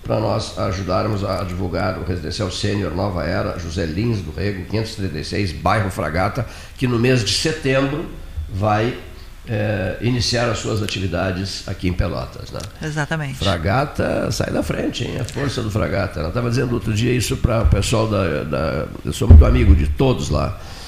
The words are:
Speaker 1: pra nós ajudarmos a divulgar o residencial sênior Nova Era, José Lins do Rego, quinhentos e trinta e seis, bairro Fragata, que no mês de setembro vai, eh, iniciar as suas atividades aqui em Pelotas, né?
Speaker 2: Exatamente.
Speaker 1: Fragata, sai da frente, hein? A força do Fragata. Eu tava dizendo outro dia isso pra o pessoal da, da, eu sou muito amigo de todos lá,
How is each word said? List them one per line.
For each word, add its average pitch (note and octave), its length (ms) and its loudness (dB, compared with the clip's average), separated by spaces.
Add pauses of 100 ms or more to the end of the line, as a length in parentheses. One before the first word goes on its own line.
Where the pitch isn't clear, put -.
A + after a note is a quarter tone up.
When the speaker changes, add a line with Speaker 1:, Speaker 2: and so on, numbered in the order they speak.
Speaker 1:
pra A2+ 160 0
nós G#2+ 380 -2
ajudarmos G2 640 -2
a F#2+ 200 -2
divulgar F2+ 560 -2
o - 40 -6
residencial F#2 460 -2
sênior G2+ 460 -2
Nova F2+ 280 -2
Era, F#2+ 360 -2
José E2+ 260 -4
Lins G#2 360 0
do D#2+ 100 -8
Rego, F2+ 340 -4
quinhentos G#2+ 280 -4
e - 20 -12
trinta F#2 240 -4
e C#2+ 40 -6
seis, F#2 280 -2
bairro G2 400 0
Fragata, F2+ 560 -2 (300)
que C3 100 0
no D#3+ 100 2
mês B2 260 4
de G2 100 0
setembro C#3 720 0 (460)
vai, G#2+ 460 2 (500)
eh, G#2 540 0
iniciar A#2+ 480 2
as A2+ 100 -2
suas A2 220 -2
atividades F#2+ 880 -2
aqui F#2 200 -2
em F2+ 60 2
Pelotas, - 580 -4
né? - 80 -8 (220)
Speaker 2:
Exatamente. D3+ 540 -4
Speaker 1:
Fragata, G2 960 0
sai - 200 -2
da - 120 0
frente, - 420 -2
hein? - 140 -4
A A2 60 -2
força C3 360 -2
do A2 80 -2
Fragata. F#2 520 0
Eu D#2+ 100 -2
tava A#2+ 180 0
dizendo B2 240 2
outro A2 200 0
dia A#2+ 180 2
isso B2 260 0
pra A2+ 240 2
o - 60 2
pessoal A2 400 4
da, F#2 360 2
da, D2 420 0 (200)
eu - 80 -2
sou - 140 -2
muito - 180 12
amigo - 300 6
de - 120 2
todos B2+ 420 2
lá, D2 300 0 (280)